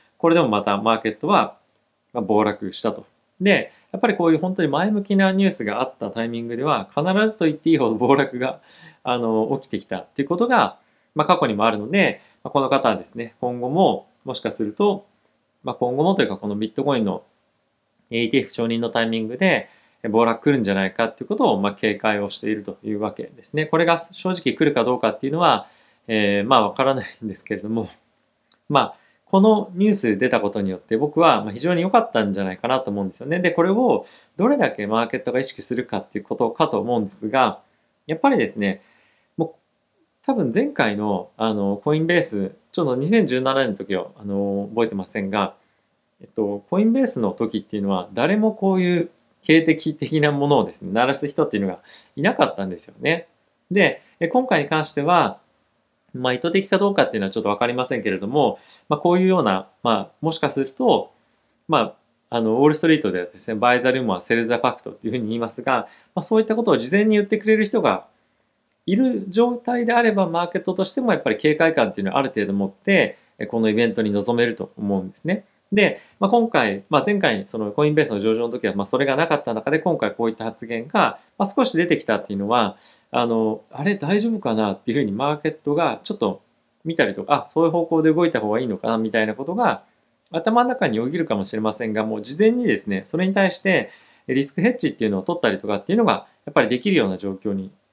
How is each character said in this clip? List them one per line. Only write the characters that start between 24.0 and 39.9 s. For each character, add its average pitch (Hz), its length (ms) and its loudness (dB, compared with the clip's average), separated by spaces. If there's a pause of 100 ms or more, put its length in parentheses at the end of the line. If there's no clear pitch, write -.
直 170 220 -2
来 - 120 2
る 151 80 2
か 120 100 2
ど 123 120 0
う 120 40 -4
か 113 100 0
っ - 100 -6
て 131 80 -4
い - 20 -4
う 143 40 -6
の 160 60 -2
は、 143 280 2 (400)
え 101 380 0
ー、 - 20 -6
ま 131 100 6
あ、 107 120 4
わ - 40 -8
か 131 120 0
ら 135 100 2
な 127 80 -4
い - 20 -14 (180)
ん 113 40 -6
で 95 80 -8
す - 80 -20
け 107 120 -6
れ 98 60 -8
ど 107 80 -8
も、 113 200 -4 (800)
ま 147 100 4
あ、 - 160 -2 (300)
こ 196 160 4
の 208 320 4
ニ 190 140 2
ュ - 20 6
ー 208 40 6
ス 117 240 0
出 123 120 2
た - 120 2
こ 101 100 -2
と 107 100 -4
に 95 80 -2
よ 92 80 -6
っ - 20 -12
て - 160 -4
僕 147 240 0
は、 139 240 4
ま 107 60 -8
あ、 98 40 -10
非 117 60 -12
常 165 140 0
に 170 80 0
良 180 80 0
か 226 100 4
っ - 120 -2
た 113 120 2
ん 101 100 -2
じ 95 80 -4
ゃ - 20 0
な 95 100 -4
い 90 60 -12
か - 80 -4
な 127 140 2
と 101 100 -6
思 101 100 -2
う 98 40 -2
ん - 20 -4
で 92 80 -10
す - 40 -20
よ 117 60 -14
ね。 160 140 -2
で、 180 100 2
こ - 140 -4
れ 185 80 0
を 208 340 0 (320)
ど 196 100 2
れ 285 100 2
だ 180 120 2
け - 160 -8
マ 107 160 0
ー 117 60 -2
ケ 131 100 -6
ッ 127 60 -8
ト 123 80 -6
が 127 80 0
意 131 40 0
識 131 200 -12
す - 120 -6
る 120 100 -4
か 101 140 -4
っ - 80 -12
て - 120 -8
い - 20 -14
う - 40 -16
こ - 100 -6
と 117 160 0
か 160 160 0
と - 120 -2
思 120 180 -2
う 110 40 0
ん 104 40 -2
で 98 60 -8
す - 180 -8
が、 120 320 2 (440)
や 156 100 -6
っ 160 40 -8
ぱ 277 100 4
り 262 80 2
で 123 80 2
す - 140 -6
ね、 98 240 -2 (520)
も 160 120 -2
う - 60 -14 (680)